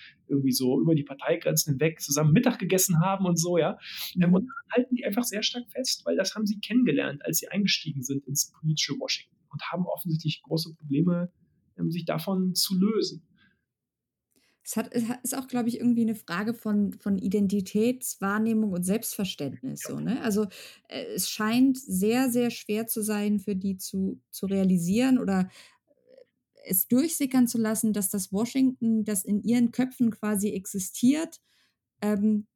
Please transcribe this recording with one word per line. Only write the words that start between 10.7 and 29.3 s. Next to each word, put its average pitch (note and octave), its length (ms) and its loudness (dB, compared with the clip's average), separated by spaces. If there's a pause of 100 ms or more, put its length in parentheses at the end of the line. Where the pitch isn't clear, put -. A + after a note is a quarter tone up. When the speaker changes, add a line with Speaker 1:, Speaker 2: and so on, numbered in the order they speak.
Speaker 1:
Probleme, F3 560 0 (460)
ähm, E3+ 140 -2
sich F3 140 -4
davon F#3 500 -2
zu - 240 -2
lösen. G#3+ 420 0 (1500)
Speaker 2:
Es - 100 -6
hat, A3+ 160 -4
es A#3 140 0
hat, B3 160 -6
ist C4+ 140 -4
auch, C4 100 -8
glaub B3 200 -2
ich, A#3+ 120 -2
irgendwie A#3+ 220 2
eine A3 140 0
Frage G#3+ 400 -4
von, G#3 380 0
von G3+ 260 -2
Identitätswahrnehmung G#3 1500 0
und F3 120 -2
Selbstverständnis, D3 1000 -4
Speaker 1:
Ja. - 80 -10
Speaker 2:
so, C#3+ 80 -6
ne? F3 220 -2
Also, G#3+ 260 0 (400)
äh, - 160 -8 (120)
es - 140 -4
scheint B3+ 480 2
sehr, A3+ 540 0
sehr A#3+ 180 2
schwer A3+ 380 -4
zu A3 160 -4
sein, G#3 360 0
für G3+ 160 -4
die F#3+ 220 -2
zu, F#3+ 420 -4 (120)
zu - 160 -6
realisieren G3 720 4
oder, F#3 300 0
äh, - 1200 -20
es F#3 180 0
durchsickern C4 600 4
zu A#3 120 0
lassen, A3 340 2
dass G3+ 160 -2
das F#3+ 240 -4
Washington, A#3 720 2
das G#3 180 -2
in G3 200 0